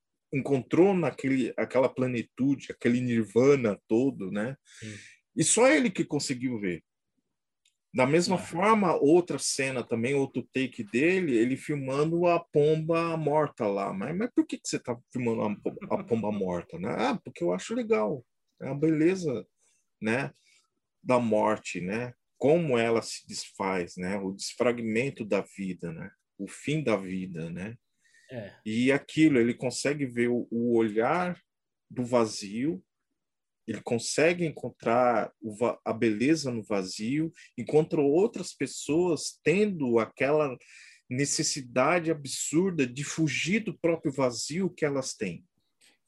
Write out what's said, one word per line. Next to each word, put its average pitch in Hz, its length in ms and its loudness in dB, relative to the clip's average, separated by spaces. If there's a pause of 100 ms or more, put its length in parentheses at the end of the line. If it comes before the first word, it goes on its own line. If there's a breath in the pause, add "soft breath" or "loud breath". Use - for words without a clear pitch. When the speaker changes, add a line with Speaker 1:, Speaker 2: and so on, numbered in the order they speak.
(300)
Speaker 1:
encontrou 139 600 4
naquele, 135 640 0
aquela 123 320 2
plenitude, 127 840 -2
aquele 120 300 0
nirvana 120 880 2
todo, 113 420 0
né? 107 240 -4 (240 loud breath)
Speaker 2:
Sim. 107 220 -14 (340 loud breath)
Speaker 1:
E - 80 0
só 226 280 4
ele 269 200 4
que 175 140 -2
conseguiu 127 560 -4
ver. 90 220 -4 (1120)
Da 127 120 4
mesma 175 300 2
Speaker 2:
É. - 20 -4
Speaker 1:
forma, 196 580 2
outra 147 420 4
cena 131 440 -2
também, 120 320 -2
outro 135 380 -2
take 127 320 -4
dele, 156 500 0
ele 120 220 2
filmando 151 720 0
a 170 120 4
pomba 160 800 2
morta 151 500 0
lá. 98 280 0
"Mas, 117 200 -4
mas 220 200 -2
por 320 120 4
que 247 120 -8
que - 100 -12
você 147 100 -4
tá 123 160 -6 (160)
filmando 117 320 -2
a 104 140 -2
po-, - 380 -6
a 104 100 -4
pomba 107 260 0
morta, 90 480 -4
né?" 85 200 -6
"Ah, 233 260 0
porque - 180 -12
eu 175 100 0
acho 185 220 -6
legal. 214 480 -2 (380)
É 120 80 -4
a 139 60 -4
beleza, 156 720 2 (560)
né, 123 280 0 (720 soft breath)
da 127 160 4
morte, 107 640 2
né? 110 320 -6 (240)
Como 151 420 2
ela 113 240 2
se - 240 -12
desfaz, 95 680 -4
né? 92 220 -4
O 95 140 -6
desfragmento 117 920 -4
da 98 160 0
vida, 90 520 -8
né? 92 180 -14 (280)
O 98 80 -8
fim 147 380 -6
da 113 120 2
vida, 92 540 -8
né?" 92 240 -10 (560 soft breath)
Speaker 2:
É. 110 240 -12 (120)
Speaker 1:
E 120 260 2
aquilo, 147 480 4
ele 120 140 2
consegue 139 500 -4
ver 120 240 0
o, 120 220 -2
o 117 260 0
olhar 113 640 0 (500)
do 123 140 -4
vazio, 117 800 -2 (840)
ele 104 160 -8
consegue 165 640 0
encontrar 123 840 0 (120)
o 107 120 -8
va-, 113 300 -2
a 113 80 -2
beleza 120 580 0
no 117 120 -6
vazio, 110 680 -4 (260 loud breath)
encontra 156 440 2
outras 180 540 2
pessoas 151 920 -2
tendo 160 540 2
aquela 135 580 0 (520 loud breath)
necessidade 139 1000 0
absurda 151 760 0
de 123 180 -8
fugir 147 600 -2
do 175 140 -8
próprio 165 340 -2
vazio 143 580 -2
que 175 140 -4
elas 139 300 -4
têm. 87 300 -8 (640 soft breath)